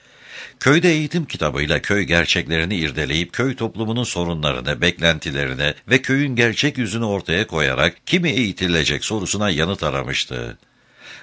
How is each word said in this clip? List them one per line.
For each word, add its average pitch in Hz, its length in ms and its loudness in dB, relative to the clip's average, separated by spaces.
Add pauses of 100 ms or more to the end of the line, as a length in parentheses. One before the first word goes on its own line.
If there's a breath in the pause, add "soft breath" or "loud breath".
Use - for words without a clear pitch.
(600 loud breath)
Köyde 165 320 4
eğitim 156 340 0
kitabıyla 76 560 0
köy 101 220 0
gerçeklerini 85 720 2
irdeleyip 78 580 -2
köy 123 220 -2
toplumunun 113 480 -4
sorunlarını, 76 760 -2
beklentilerini 73 920 0 (160)
ve 131 120 6
köyün 135 340 0
gerçek 117 420 0
yüzünü 113 280 -2
ortaya 98 420 0
koyarak 73 480 0 (100)
kimi 170 240 2
eğitilecek 90 760 0
sorusuna 104 440 0
yanıt 85 340 0
aramıştı. 64 760 -4 (640 loud breath)